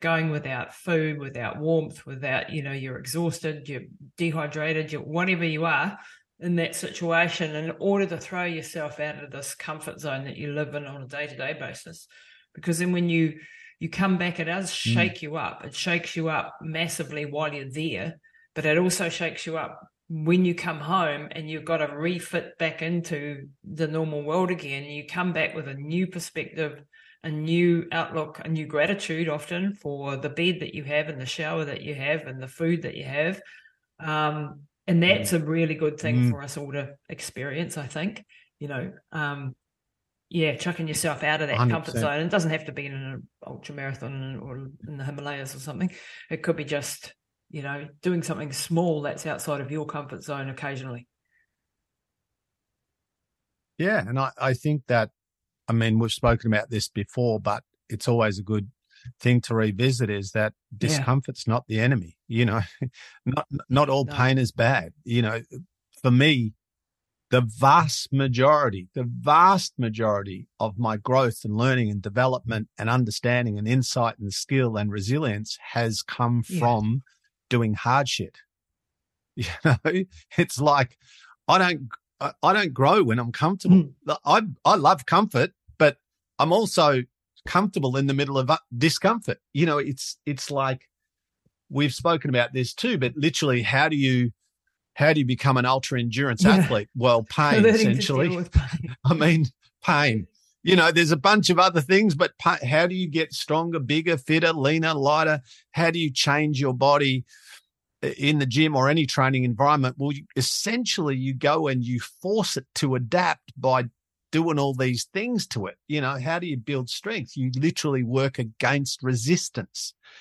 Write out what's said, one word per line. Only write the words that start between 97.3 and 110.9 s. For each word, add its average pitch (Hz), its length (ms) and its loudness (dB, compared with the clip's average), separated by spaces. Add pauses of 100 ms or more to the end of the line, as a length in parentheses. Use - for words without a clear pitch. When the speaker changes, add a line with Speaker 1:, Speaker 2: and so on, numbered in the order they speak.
Speaker 1:
Learning 226 80 8 (140)
to 202 60 4
Speaker 2:
essentially. 135 360 2
Speaker 1:
deal 175 100 0
with 175 140 -6
pain. 135 480 -2
Speaker 2:
<laughs> - 60 -2
I 151 80 6
mean, 160 320 4 (360)
pain. 143 460 2 (340)
You 180 140 4
know, 170 160 8
there's 160 200 6
a 165 60 4
bunch 196 320 4
of 175 80 6
other 180 240 6
things, 190 340 4
but 165 220 0
pa-, - 220 2 (100)
how 156 160 4
do 185 100 0
you 185 140 -2
get 156 240 -2
stronger, 165 460 -2
bigger, 156 380 0
fitter, 160 340 2
leaner, 160 420 2
lighter? 151 480 2 (300)
How 165 180 2
do 170 80 0
you 156 140 0
change 147 480 2
your 135 160 2
body 135 480 4 (800)
i-, - 60 -4
in 143 280 2
the 139 80 2
gym 147 300 2
or 131 120 4
any 151 200 2
training 131 360 2
environment? 131 540 2
Well, 139 140 -4
you, 143 140 -10 (100)
essentially, 175 840 -2